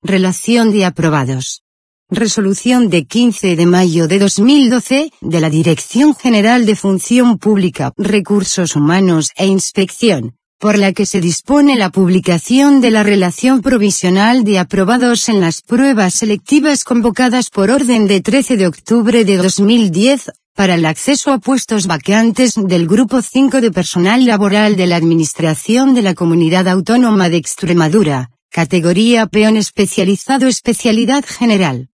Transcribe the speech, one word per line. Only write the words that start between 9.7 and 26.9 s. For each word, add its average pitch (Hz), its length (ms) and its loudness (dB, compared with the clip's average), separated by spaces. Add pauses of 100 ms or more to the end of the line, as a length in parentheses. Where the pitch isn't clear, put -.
por 208 180 0
la 196 140 0
que 202 120 -2
se 190 160 -4
dispone 277 540 0
la 202 160 -2
publicación 190 920 2
de 240 120 2
la 214 100 0
relación 202 580 0
provisional 208 840 0
de 202 160 0
aprobados 233 680 0
en 214 120 0
las 165 220 -2
pruebas 240 520 0
selectivas 269 680 0
convocadas 240 680 -2
por 202 220 0
orden 240 340 0
de 196 140 2
trece 226 360 0
de 190 120 2
octubre 226 560 0
de 190 140 2
dos 185 200 0
mil 214 320 2
diez, 233 400 0 (240)
para 185 220 0
el 165 100 0
acceso 269 460 -2
a 262 60 0
puestos 214 500 -2
vacantes 220 640 0
del 180 320 0
Grupo 226 340 0
cinco 269 400 0
de 226 120 0
personal 190 520 0
laboral 208 520 2
de 180 100 0
la 175 80 0
Administración 165 1000 0
de 240 100 2
la 190 120 0
Comunidad 175 540 0
Autónoma 196 600 0